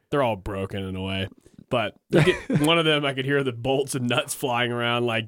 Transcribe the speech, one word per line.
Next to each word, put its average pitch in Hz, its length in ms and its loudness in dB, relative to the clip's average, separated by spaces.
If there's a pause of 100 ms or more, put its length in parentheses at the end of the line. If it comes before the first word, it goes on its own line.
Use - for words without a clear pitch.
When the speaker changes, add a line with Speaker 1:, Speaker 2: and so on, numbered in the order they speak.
(120)
Speaker 1:
They're 143 120 2
all 113 120 2
broken 98 480 -6
in 92 140 -6
a 95 40 -6
way. 95 280 -4 (400)
But 110 260 -2 (140)
you 160 140 6
Speaker 2:
<laughs> 170 240 0
Speaker 1:
get, 185 140 2
one 165 180 4
of 160 60 2
them, 147 200 2
I 139 80 0
could 131 120 -4
hear 143 180 2
the 131 80 -2
bolts 131 420 -2
and 123 140 -2
nuts 120 260 0
flying 120 380 0
around, 120 340 0
like, 113 220 -2